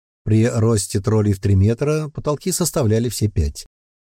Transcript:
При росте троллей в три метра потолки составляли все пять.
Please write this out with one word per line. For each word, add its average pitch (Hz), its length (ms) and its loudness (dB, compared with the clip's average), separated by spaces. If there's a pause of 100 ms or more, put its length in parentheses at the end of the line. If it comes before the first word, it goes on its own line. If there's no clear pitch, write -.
(240)
При 110 240 4
росте 110 540 0
троллей 107 320 2
в 95 60 -6
три 101 160 2
метра 143 540 0
потолки 151 420 -4
составляли 120 580 0
все - 180 -2
пять. - 380 -4 (440)